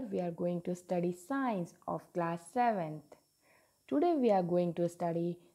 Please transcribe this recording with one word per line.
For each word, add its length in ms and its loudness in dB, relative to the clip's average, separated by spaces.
we 80 -2
are 120 -2
going 320 -2
to 120 -4
study 400 -2
science 460 -2
of 280 -6
class 260 -2
seventh. 500 0
Today 280 4
we 160 4
are 120 6
going 340 2
to 120 2
study 480 -2